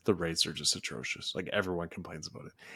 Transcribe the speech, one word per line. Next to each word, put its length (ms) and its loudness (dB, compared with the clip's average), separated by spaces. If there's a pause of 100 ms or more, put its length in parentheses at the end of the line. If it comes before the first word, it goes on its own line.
the 100 8
rates 320 2
are 80 -2
just 200 4
atrocious. 600 -4
Like, 180 -2
everyone 380 2
complains 360 -8
about 200 -12
it. 60 -14 (240)